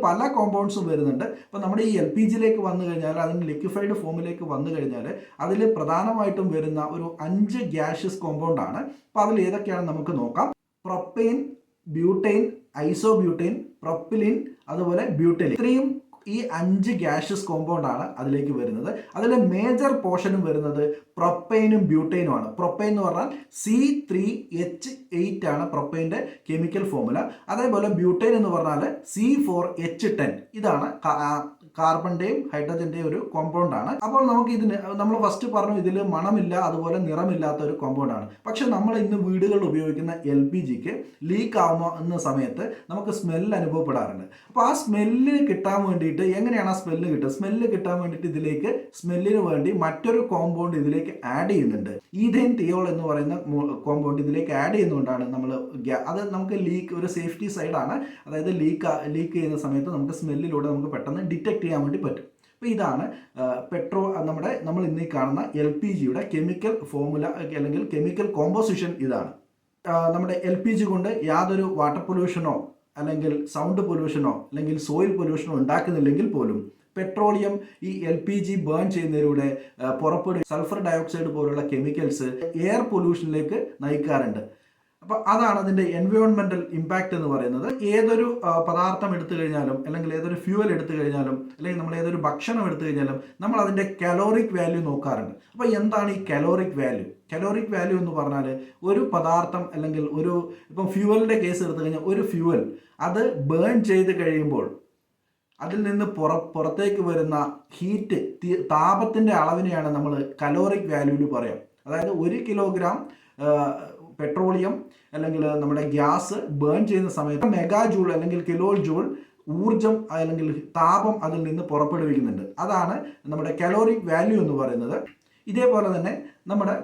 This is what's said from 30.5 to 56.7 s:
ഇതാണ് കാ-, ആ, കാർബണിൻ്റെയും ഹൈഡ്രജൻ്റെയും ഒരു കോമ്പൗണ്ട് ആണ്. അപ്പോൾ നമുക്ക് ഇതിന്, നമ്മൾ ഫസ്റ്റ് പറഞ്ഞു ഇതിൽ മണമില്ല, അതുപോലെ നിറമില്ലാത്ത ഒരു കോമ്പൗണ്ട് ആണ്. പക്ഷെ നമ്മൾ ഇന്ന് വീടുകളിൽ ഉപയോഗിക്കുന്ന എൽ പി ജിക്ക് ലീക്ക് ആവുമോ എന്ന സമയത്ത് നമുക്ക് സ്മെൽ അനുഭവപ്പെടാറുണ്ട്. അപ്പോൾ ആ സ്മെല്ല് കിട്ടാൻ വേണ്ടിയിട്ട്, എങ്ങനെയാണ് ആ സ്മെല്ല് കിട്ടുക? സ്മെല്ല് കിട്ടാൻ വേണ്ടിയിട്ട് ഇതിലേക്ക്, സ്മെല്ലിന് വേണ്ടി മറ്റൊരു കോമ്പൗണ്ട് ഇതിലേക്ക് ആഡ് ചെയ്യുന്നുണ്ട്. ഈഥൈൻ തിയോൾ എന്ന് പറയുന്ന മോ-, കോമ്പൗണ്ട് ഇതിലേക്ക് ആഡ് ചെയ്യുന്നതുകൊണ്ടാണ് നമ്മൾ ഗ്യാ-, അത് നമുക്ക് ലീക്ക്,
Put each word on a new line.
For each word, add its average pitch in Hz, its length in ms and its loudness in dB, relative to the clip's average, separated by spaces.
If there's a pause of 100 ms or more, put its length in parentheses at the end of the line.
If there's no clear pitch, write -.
ഇതാണ് 170 300 2 (160)
കാ-, 151 220 2
ആ, - 20 0 (500)
കാർബണിൻ്റെയും 170 580 2 (140)
ഹൈഡ്രജൻ്റെയും 160 580 -4
ഒരു - 100 -2 (140)
കോമ്പൗണ്ട് 160 460 0
ആണ്. 294 120 -2 (140)
അപ്പോൾ 262 240 4
നമുക്ക് 233 280 4
ഇതിന്, 208 200 2 (240)
നമ്മൾ 220 140 2 (100)
ഫസ്റ്റ് 226 300 -2
പറഞ്ഞു 202 280 2
ഇതിൽ 185 140 0 (160)
മണമില്ല, 180 400 0 (140)
അതുപോലെ 165 300 -2 (100)
നിറമില്ലാത്ത 156 600 0
ഒരു 147 140 -2
കോമ്പൗണ്ട് 131 360 -2
ആണ്. 104 80 -8 (220)
പക്ഷെ 247 180 -2 (100)
നമ്മൾ 220 180 2 (100)
ഇന്ന് 196 140 0 (100)
വീടുകളിൽ 190 420 4
ഉപയോഗിക്കുന്ന 156 440 -2 (200)
എൽ 139 80 6 (100)
പി 185 180 0
ജിക്ക് 139 240 -4 (380)
ലീക്ക് 220 320 0
ആവുമോ 165 260 2 (120)
എന്ന 170 160 -2 (100)
സമയത്ത് 135 360 -2 (280)
നമുക്ക് 202 280 -4
സ്മെൽ 170 240 -2 (160)
അനുഭവപ്പെടാറുണ്ട്. 131 640 -2 (240)
അപ്പോൾ - 200 2
ആ - 20 4 (120)
സ്മെല്ല് 233 520 4 (140)
കിട്ടാൻ 196 300 0 (100)
വേണ്ടിയിട്ട്, 165 340 0 (140)
എങ്ങനെയാണ് 214 360 2
ആ 185 80 -2
സ്മെല്ല് 170 300 -2
കിട്ടുക? 135 260 0
സ്മെല്ല് 214 360 0
കിട്ടാൻ 180 280 0
വേണ്ടിയിട്ട് 170 300 -4
ഇതിലേക്ക്, 151 400 -2 (280)
സ്മെല്ലിന് 190 500 2
വേണ്ടി 151 220 2 (140)
മറ്റൊരു 226 380 2 (100)
കോമ്പൗണ്ട് 170 480 0
ഇതിലേക്ക് 143 320 0 (220)
ആഡ് 185 180 0
ചെയ്യുന്നുണ്ട്. 110 400 0 (300)
ഈഥൈൻ 240 280 4 (100)
തിയോൾ 180 220 2 (100)
എന്ന് 160 160 -2
പറയുന്ന 147 260 0 (160)
മോ-, 143 340 0
കോമ്പൗണ്ട് 147 400 0
ഇതിലേക്ക് - 280 0 (100)
ആഡ് 202 120 0
ചെയ്യുന്നതുകൊണ്ടാണ് 131 600 0
നമ്മൾ 127 140 -2 (380)
ഗ്യാ-, 127 240 -2
അത് 196 100 -4 (140)
നമുക്ക് 190 220 -2 (100)
ലീക്ക്, 180 320 -4